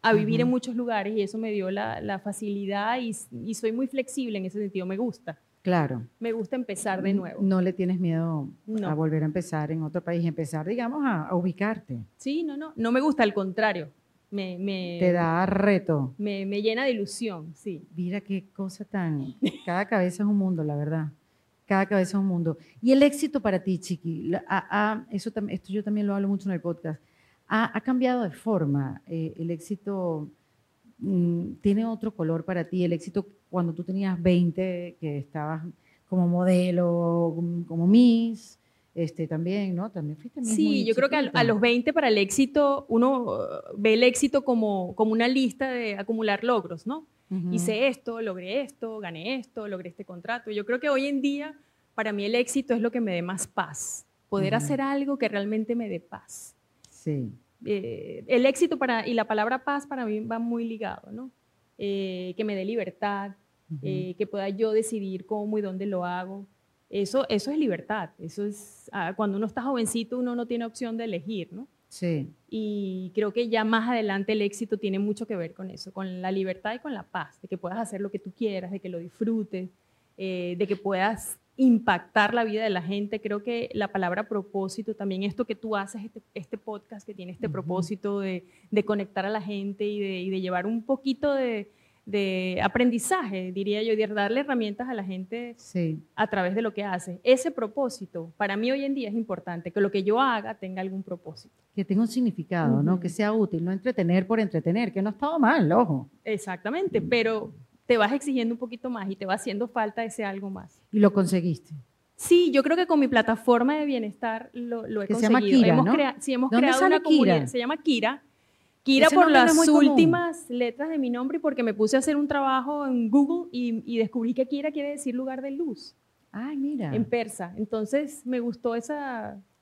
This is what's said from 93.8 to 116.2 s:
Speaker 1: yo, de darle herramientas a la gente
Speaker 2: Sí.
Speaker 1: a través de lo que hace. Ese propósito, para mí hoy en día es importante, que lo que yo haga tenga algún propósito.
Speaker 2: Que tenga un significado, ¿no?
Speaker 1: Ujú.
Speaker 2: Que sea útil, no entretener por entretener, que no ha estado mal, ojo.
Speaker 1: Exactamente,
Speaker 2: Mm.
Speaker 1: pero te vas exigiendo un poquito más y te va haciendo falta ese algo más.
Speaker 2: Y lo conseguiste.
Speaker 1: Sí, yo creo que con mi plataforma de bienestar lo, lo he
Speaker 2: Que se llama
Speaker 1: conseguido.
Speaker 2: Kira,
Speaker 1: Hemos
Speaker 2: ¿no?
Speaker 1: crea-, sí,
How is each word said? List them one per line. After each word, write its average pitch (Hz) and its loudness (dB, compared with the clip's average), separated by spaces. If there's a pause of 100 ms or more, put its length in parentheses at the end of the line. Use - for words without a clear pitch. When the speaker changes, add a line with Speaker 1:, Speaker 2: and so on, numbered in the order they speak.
Speaker 1:
yo, 220 2
de 214 2
darle 208 0
herramientas 247 -2
a 254 -6
la 202 -6
gente 196 -8
Speaker 2:
Sí. 160 -4 (160)
Speaker 1:
a 214 0
través 190 0
de 220 0
lo 220 -2
que 202 -4
hace. 180 -6
Ese 262 6
propósito, 214 -6
para 202 -2
mí 233 0
hoy 277 0
en 277 -2
día 247 -4
es 202 -6
importante, 180 -6
que 208 -2
lo 196 4
que 196 -2
yo 214 2
haga 220 0
tenga 185 -8
algún 190 -6
propósito. - -14 (200)
Speaker 2:
Que 196 -2
tenga 202 2
un 226 2
significado, 170 2
¿no? 165 4
Speaker 1:
Ujú. 180 2
Speaker 2:
Que 175 -6
sea 208 0
útil, 190 0
no 185 -2
entretener 190 2
por 226 2
entretener, 190 0
que 196 -2
no 202 0
ha 208 -2
estado 302 -2
mal, 233 6
ojo. 165 2 (140)
Speaker 1:
Exactamente, 220 -2
Speaker 2:
Mm. - -6
Speaker 1:
pero 220 0 (340)
te 240 6
vas 214 4
exigiendo 262 0
un 233 -8
poquito 247 -8
más 202 -6
y 190 -4
te 196 -8
va 185 2
haciendo 202 -4
falta 226 -2
ese 220 -6
algo 196 -6
más. - -14 (100)
Speaker 2:
Y 214 2
lo 202 6
conseguiste. 180 0 (440)
Speaker 1:
Sí, 349 4
yo 269 6
creo 311 2
que 359 2
con 320 4
mi 269 6
plataforma 240 4
de 302 -2
bienestar 226 -4
lo, 233 -8
lo 214 -4
he 196 -4
Speaker 2:
Que 214 0
se 233 0
llama 220 6
Speaker 1:
conseguido. 220 6
Speaker 2:
Kira, 175 8
Speaker 1:
Hemos 160 6
Speaker 2:
¿no? 220 4
Speaker 1:
crea-, 277 2
sí, 269 -4